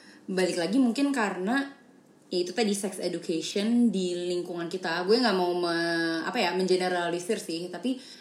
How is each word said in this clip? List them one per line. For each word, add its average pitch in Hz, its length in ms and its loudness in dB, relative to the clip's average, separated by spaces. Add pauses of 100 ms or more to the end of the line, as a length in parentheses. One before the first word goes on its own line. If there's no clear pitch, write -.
(240)
balik 185 320 0
lagi 175 200 0
mungkin 277 340 4
karena 220 600 0 (560)
ya 180 140 -2
itu 175 100 -2
tadi 214 220 0
sex 196 260 -4
education 202 920 0
di 180 280 0 (100)
lingkungan 175 400 -4
kita. 175 380 -2
Gue 214 120 6
nggak 233 180 4
mau 180 180 2
me-, 170 680 0
apa 180 140 -4
ya, 180 140 2
mengeneralisir 180 880 0
sih, 170 300 -8
tapi 247 260 -4 (260)